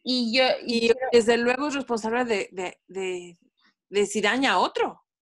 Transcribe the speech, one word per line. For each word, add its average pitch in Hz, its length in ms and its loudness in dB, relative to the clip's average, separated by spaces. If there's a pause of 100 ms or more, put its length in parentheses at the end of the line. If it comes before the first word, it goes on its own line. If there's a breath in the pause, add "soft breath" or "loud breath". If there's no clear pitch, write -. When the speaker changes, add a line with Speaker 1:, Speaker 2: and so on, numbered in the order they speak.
Speaker 1:
Y 247 340 -2
yo, 262 60 4 (220)
y 233 120 -2
Speaker 2:
y - 40 0
Speaker 1:
quiero 233 180 2 (120)
Speaker 2:
desde 233 260 6
luego 254 300 0
es 277 80 -2
responsable 240 500 -2
de, 214 260 -2
de, 180 360 -8
de, 180 500 -8 (520 soft breath)
de 202 160 2
si 202 160 -2
daña 226 320 2
a 185 60 2
otro. 320 420 -2 (240)